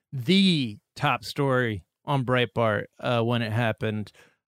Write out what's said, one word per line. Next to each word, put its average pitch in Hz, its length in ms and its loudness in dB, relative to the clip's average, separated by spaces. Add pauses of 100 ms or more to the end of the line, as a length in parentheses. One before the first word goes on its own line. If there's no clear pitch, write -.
(120)
the 147 680 2 (200)
top 131 260 -2
story 127 600 -2 (200)
on 139 220 -2
Breitbart, 117 600 0 (140)
uh, 120 220 0
when 117 200 0
it 107 120 -4
happened. 110 580 -2 (400)